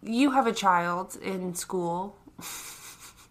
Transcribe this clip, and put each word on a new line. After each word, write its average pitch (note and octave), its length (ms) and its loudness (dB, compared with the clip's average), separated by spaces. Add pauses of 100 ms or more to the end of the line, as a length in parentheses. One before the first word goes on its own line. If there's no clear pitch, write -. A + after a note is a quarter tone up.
you B3 280 4
have C4 160 4
a A3+ 60 2
child F3+ 680 2
in F#3 340 -4
school. F3+ 600 -2 (220)
<laughs> - 60 -14 (840)